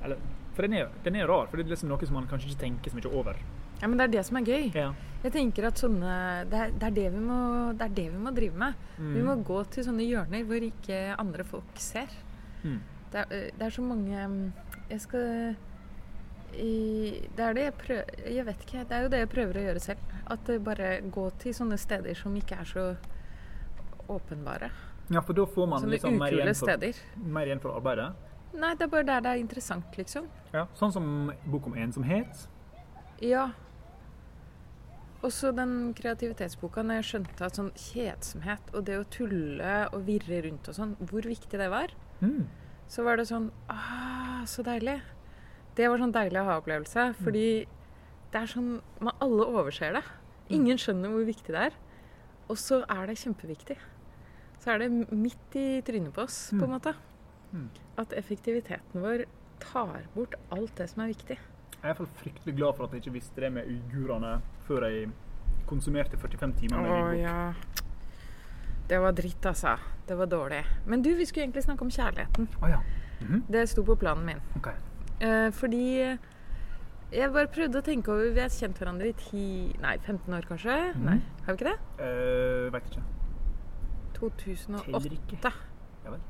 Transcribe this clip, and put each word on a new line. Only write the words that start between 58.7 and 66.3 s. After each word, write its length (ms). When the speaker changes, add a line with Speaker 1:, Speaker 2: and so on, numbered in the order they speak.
Speaker 2:
vår 220
tar 440
bort 200
alt 240
det 140
som 120
er 100
viktig. 240
Speaker 1:
Jeg 20
er 80
i 20
hvert 40
fall 100
fryktelig 500
glad 200
for 80
at 80
jeg 100
ikke 100
visste 280
det 120
med 140
uigurene 720
før 200
jeg 220
konsumerte 500
førtifem 380